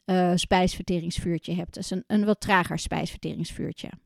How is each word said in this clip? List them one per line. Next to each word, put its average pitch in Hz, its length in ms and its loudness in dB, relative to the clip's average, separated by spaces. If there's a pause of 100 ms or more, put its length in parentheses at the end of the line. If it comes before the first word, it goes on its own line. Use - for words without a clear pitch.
eh, 180 300 4
spijsverteringsvuurtje 175 1160 0
hebt. 170 200 -4
Dus - 180 -10
een, 185 160 -2
een 208 180 2
wat 214 140 2
trager 185 400 2
spijsverteringsvuurtje. - 1080 -6 (160)